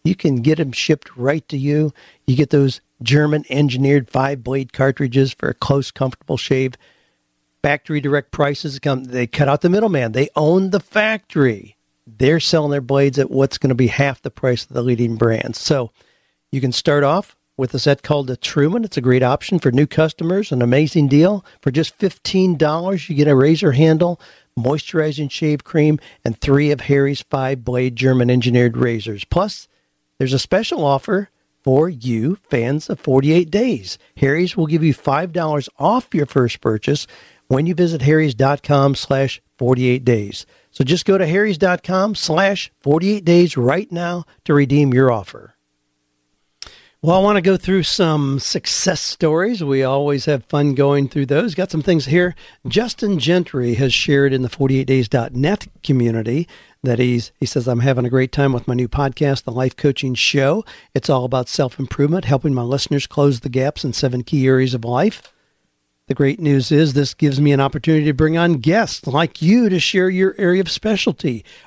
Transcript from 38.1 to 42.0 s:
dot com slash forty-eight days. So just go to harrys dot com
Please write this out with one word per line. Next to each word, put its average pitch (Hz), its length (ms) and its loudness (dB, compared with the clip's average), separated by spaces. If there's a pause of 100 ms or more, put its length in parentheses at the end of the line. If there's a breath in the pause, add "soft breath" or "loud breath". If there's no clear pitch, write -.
dot 135 280 0
com 139 320 2
slash 135 480 -2 (160)
forty-eight 127 460 2
days. 107 420 -2 (240 soft breath)
So - 140 -2
just 160 200 -2
go 196 140 2
to 180 80 0
harrys 190 320 0
dot 180 240 0
com 185 320 -2